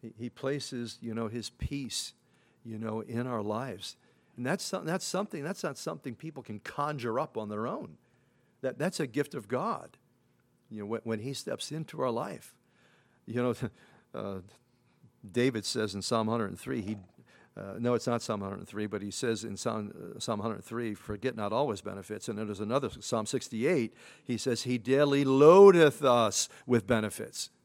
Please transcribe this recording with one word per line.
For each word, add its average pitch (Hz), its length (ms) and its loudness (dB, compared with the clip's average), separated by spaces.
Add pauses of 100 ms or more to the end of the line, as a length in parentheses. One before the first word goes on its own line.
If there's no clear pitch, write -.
He, 110 160 -14
he 117 140 -8
places, 131 680 -6
you 113 140 -8
know, 113 120 -4
his 110 240 -8
peace, - 640 -6 (540)
you 110 120 -8
know, 110 220 -4
in 120 260 -4
our 120 160 -2
lives. 107 540 -6 (400)
And 123 80 -8
that's 165 200 -2
some-, 180 200 -6
that's 170 200 -4
something, 190 380 -4
that's 175 200 -6
not 143 160 -4
something 147 360 -8
people 151 280 -12
can 104 180 -12
conjure 131 580 -4
up 151 200 -4
on 107 100 -6
their 104 180 -4
own. 240 300 -10 (640)
That, 127 180 -4
that's 160 220 -4
a 147 60 -2
gift 139 280 -4
of 104 140 -10
God, 160 480 -4 (760)
you 107 100 -10
know, 101 60 -8
when, 110 180 -4
when 113 160 -2
he 131 120 -8
steps - 380 -8
into 151 320 -8
our 131 80 0
life. 117 440 -8 (720)
You 120 160 -2
know, 120 120 2 (600)
<laughs> - 0 -
uh, 98 260 -6 (920)
David 120 340 2
says 107 300 -2
in 98 80 -6
Psalm 113 260 2
a 110 40 0
hundred 110 180 0
and 90 80 -10
three, 127 240 -4
he, 104 140 -4 (600)
uh, 98 220 -12
no, 120 160 2
it's 113 120 0
not 117 140 0
Psalm 104 220 -4
a - 20 -6
hundred 98 140 -8
and 92 100 -12
three, 107 180 -4
but 101 140 -4
he 101 100 -8
says 113 340 -2
in 104 120 -8
Psalm, 107 360 -6 (240)
uh, - 20 -14
Psalm 107 220 -4
a - 20 -4
hundred 101 200 -4
three, 117 300 -6
"Forget 104 440 -6
not 104 160 -4
always 117 280 0
benefits." 101 480 -10
And 104 100 -6
then 110 80 -4
there's 101 140 -6
another, 117 300 0 (100)
Psalm 110 240 -2
sixty-eight, 120 680 0 (280)
he 123 140 -4
says, 117 280 -2
"He 123 120 0
daily 139 480 4
loadeth 156 800 10
us 120 460 4 (160)
with 117 200 4
benefits." 107 640 -2 (160)